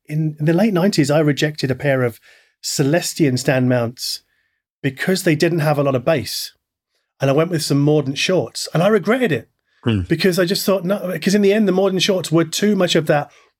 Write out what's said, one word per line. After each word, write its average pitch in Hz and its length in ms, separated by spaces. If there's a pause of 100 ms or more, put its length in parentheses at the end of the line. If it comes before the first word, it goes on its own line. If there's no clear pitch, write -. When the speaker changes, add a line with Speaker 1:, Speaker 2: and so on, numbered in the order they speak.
Speaker 1:
in 151 380
the 165 80
late 202 200
nineties, 165 360
I 147 100
rejected 151 520
a 123 40
pair 131 280
of 117 160 (440)
Celestion 147 760
stand 127 300
mounts 120 520 (600)
because 160 420
they 160 120
didn't 170 240
have 147 180
a 147 60
lot 135 120
of 120 100
bass. 147 460 (680)
And 135 80
I 135 40
went 165 180
with 156 120
some 143 160
Mordant 143 380
shorts 165 560
and 160 100
I 196 40
regretted 214 440
it 123 180 (340)
Speaker 2:
Hmm. 110 180
Speaker 1:
because 170 380
I 180 60
just 180 200
thought, 190 180
no, 180 360
'cause 190 160
in 208 60
the 196 120
end, 214 140
the 185 40
Mordant 190 320
shorts 180 280
were 165 120
too 202 320
much 180 200
of 160 120
that 147 240 (280)